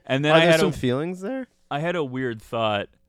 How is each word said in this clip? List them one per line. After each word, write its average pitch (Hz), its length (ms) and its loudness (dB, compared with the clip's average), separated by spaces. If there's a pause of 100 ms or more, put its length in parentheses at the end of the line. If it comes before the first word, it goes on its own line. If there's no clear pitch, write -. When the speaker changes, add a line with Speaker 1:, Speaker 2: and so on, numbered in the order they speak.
Speaker 1:
And 135 200 -2
then 151 80 4
Speaker 2:
Are 160 40 6
Speaker 1:
I 165 40 8
Speaker 2:
there 170 100 6
Speaker 1:
had 160 100 6
Speaker 2:
some 190 100 2
Speaker 1:
a, - 20 -6
Speaker 2:
feelings 147 500 -4
there? 254 240 -8 (240)
Speaker 1:
I 143 80 -4
had 170 180 -4
a 160 80 -2
weird 123 380 -6
thought. 107 460 -2 (200)